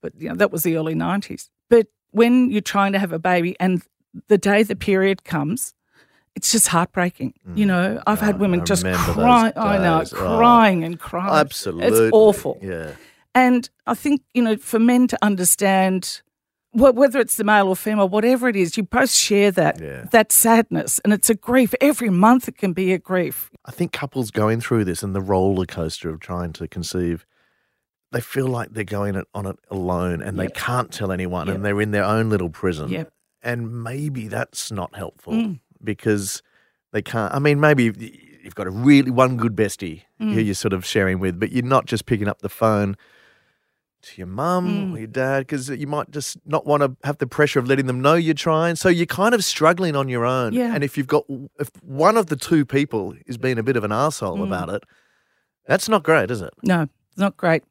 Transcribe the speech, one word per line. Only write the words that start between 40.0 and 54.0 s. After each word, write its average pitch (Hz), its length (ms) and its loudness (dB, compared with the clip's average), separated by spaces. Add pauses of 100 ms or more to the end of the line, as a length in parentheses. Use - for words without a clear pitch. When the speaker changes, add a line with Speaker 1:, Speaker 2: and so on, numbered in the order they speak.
Speaker 1:
Mm. 220 120 -2
Speaker 2:
who 110 80 0
you're 104 140 0
sort 101 180 -4
of 92 140 -6
sharing 95 320 0
with, 90 200 -4
but 101 140 -4
you're 123 120 -2
not 131 220 0
just - 200 -6
picking 104 220 -2
up - 140 -8
the 101 60 -8
phone 104 480 0 (1120)
to - 100 -20
your 92 100 -12
mum 180 640 -4
Speaker 1:
Mm. - 20 -8
Speaker 2:
or 147 40 -10
your 113 100 -10
dad, 131 400 -2
'cause 135 200 -6
you 139 180 -8
might 147 240 -6
just - 360 -10
not 147 200 -2
wanna 143 380 0
have 143 140 -4
the 143 80 -2
pressure 147 320 0
of 123 100 -2
letting 135 180 2
them 127 140 -4
know 143 140 4
you're 160 200 0
trying. 160 420 -2
So - 120 0
you're 170 180 2
kind 214 280 0
of 202 100 0
struggling 170 520 0
on 139 120 -2
your 120 160 -2
own. 123 280 0
Speaker 1:
Yeah. 240 220 -2
Speaker 2:
And 143 100 -2
if 131 120 -6
you've 135 100 -4
got, 151 180 0 (360)
if 143 100 -6 (120)
one 160 340 2
of 208 100 2
the 151 100 -4
two 151 280 2
people 120 500 -4 (120)
is 123 120 -10
being 127 200 -4
a 113 40 -4
bit 123 140 0
of 107 80 -2
an 104 60 -4
arsehole 110 480 -2